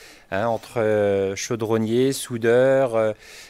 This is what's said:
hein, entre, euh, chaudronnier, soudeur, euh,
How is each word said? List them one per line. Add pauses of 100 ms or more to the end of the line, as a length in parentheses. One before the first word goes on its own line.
(320)
hein,
entre,
euh,
chaudronnier,
soudeur,
euh, (380)